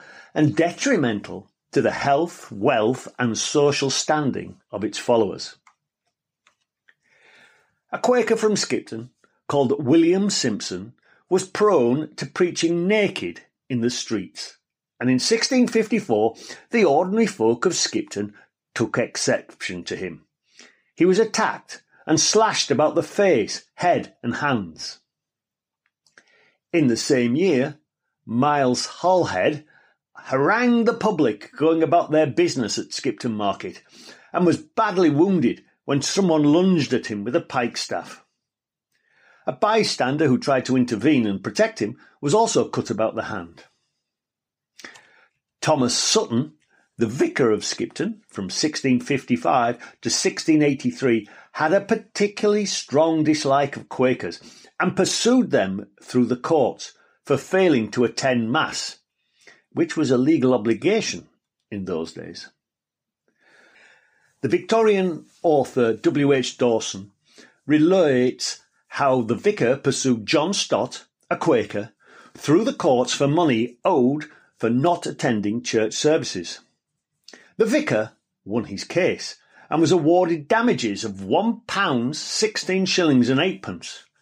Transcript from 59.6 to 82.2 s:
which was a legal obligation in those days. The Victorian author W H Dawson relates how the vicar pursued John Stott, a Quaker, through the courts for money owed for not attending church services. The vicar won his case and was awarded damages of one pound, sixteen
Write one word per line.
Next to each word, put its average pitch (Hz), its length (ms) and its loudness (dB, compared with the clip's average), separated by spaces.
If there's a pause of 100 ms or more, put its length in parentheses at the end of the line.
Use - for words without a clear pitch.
which 165 240 -2
was 143 140 0
a 127 80 4
legal 131 360 4
obligation 113 760 -2 (420)
in 101 140 -8
those 82 280 -6
days. 85 380 -16 (1900)
The 139 80 -2
Victorian 190 800 2 (160)
author 127 520 2
W 143 380 2
H 127 240 -2
Dawson 107 540 -2 (560)
relates 151 960 2 (260)
how 131 340 0
the 110 120 -2
vicar 135 420 0
pursued 123 480 -2
John 160 300 0
Stott, - 500 -4 (260)
a 175 60 -4
Quaker, 110 560 -2 (420)
through 170 300 2
the 269 80 0
courts 127 400 2
for 139 160 0
money 135 560 0
owed 147 420 2 (320)
for 113 120 0
not 135 360 0
attending 113 560 -2
church 110 300 -2
services. 143 680 -2 (1000)
The 214 80 2
vicar 151 460 0 (320)
won 104 200 -4
his 98 200 -10
case 156 520 -2 (340)
and 151 100 0
was 151 100 4
awarded 170 560 2
damages 143 580 0
of 98 200 -8
one 190 420 0
pound, 151 500 -2
sixteen - 680 -4